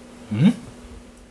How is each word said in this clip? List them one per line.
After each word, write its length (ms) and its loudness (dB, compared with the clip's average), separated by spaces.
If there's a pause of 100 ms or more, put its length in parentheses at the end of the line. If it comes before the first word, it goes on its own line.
(300)
¿Mm? 200 6 (800)